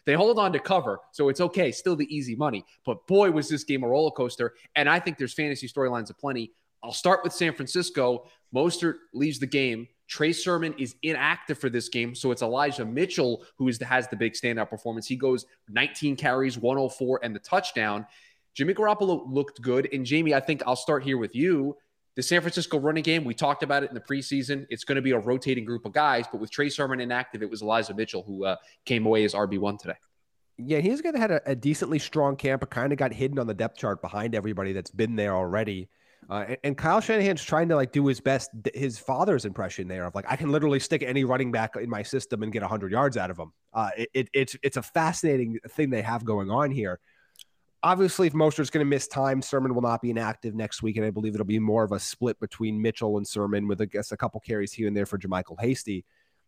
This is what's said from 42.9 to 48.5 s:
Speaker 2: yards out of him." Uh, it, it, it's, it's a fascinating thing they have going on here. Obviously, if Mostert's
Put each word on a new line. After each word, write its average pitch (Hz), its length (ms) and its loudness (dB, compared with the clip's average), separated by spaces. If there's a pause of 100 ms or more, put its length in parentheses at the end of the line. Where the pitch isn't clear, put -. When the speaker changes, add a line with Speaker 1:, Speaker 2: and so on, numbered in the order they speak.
Speaker 2:
yards 127 260 2
out 92 140 -2
of 85 80 -10
him." 80 120 -10 (220)
Uh, 107 240 -2
it, 113 160 -4
it, 131 200 0
it's, 135 280 0
it's 139 160 -2
a 123 60 -4
fascinating 143 720 0 (120)
thing 151 200 0
they 113 140 0
have 117 220 -4
going 101 260 0
on 139 180 2
here. 104 300 -2 (800)
Obviously, 180 460 4
if 143 60 2
Mostert's 156 360 4